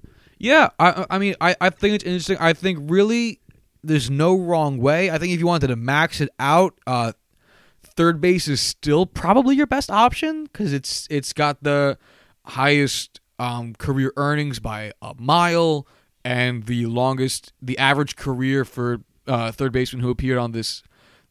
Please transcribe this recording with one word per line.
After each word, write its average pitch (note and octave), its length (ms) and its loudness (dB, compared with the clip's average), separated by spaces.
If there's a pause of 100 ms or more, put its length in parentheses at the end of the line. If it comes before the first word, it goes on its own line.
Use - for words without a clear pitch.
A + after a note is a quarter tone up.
(400)
Yeah, C4+ 280 4 (100)
I, F3 320 4
I F#3 80 -2
mean, G3 220 -2
I, F3 200 2
I F#3 100 4
think G3+ 260 0
it's G3+ 80 -6
interesting. F3+ 340 -4
I E3 140 2
think F3 300 -2
really G#3+ 580 2 (420)
there's D3+ 280 0
no D#3 260 4
wrong E3 420 0
way. D#3+ 320 2
I D#3+ 80 -2
think F3+ 140 -2
if E3+ 80 -2
you E3+ 60 0
wanted D#3+ 220 2
to B2 80 0
max C#3 440 0
it C#3+ 80 0 (100)
out, D#3+ 480 2
uh, A#2+ 260 -2 (680)
third E3 380 0
base F3+ 260 2
is C#3 140 -2
still D3 460 0
probably B3 500 2
your D4 100 2
best C#4 240 -2
option D4+ 580 0
'cause F#3+ 240 -4
it's, - 380 -6
it's C#3+ 220 -4
got D3 320 -2
the C#3+ 340 0 (460)
highest, C#3+ 760 0 (200)
um, A#2+ 340 -8
career C3+ 420 -2
earnings C#3+ 440 -2
by G#2+ 320 -10 (100)
a - 160 -14
mile E3 680 2 (380)
and B2 420 -2
the A#2+ 200 -2
longest, B2+ 720 -2
the B2+ 180 -6
average C#3 360 2
career C3 500 -2
for, B2 360 -4 (260)
uh, A#2 240 -2
third B2+ 220 -4
baseman B2+ 300 -2
who B2 80 0
appeared B2+ 280 -2
on A#2+ 140 -4
this A2+ 300 -6 (480)